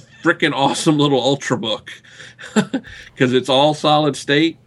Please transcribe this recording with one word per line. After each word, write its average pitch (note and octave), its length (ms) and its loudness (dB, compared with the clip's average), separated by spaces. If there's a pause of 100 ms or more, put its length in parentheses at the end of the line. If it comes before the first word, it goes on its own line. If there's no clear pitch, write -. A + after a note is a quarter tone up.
(240)
frickin' E3 300 0
awesome C#3 440 0
little C#3+ 240 2
Ultrabook A#2 680 -4 (680)
<laughs> B3+ 280 -2 (320)
'cause B2+ 180 0
it's B2+ 160 0
all C#3+ 260 4
solid D3+ 400 0
state. D#3 520 -2